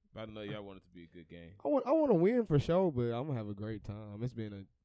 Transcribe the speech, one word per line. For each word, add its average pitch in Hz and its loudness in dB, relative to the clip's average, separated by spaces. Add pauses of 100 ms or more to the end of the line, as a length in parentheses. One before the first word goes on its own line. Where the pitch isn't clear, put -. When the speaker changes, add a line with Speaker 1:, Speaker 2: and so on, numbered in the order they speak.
(140)
Speaker 1:
But 110 -10
I - -14
know 107 -10
y'all 104 -6
want 98 -14
it - -20
to 90 -20
be 87 -16
a 82 -20
good 85 -18
game. 85 -16
Speaker 2:
I - -4
want, 277 4
I 262 2
wanna 302 6
win 208 4
for 147 4
sure, 180 4
but 120 0
I'm 120 -2
gonna 139 -2
have 104 -6
a 104 -8
great 107 -8
time. 104 -10
It's 120 -6
been 107 -6
a 98 -12 (220)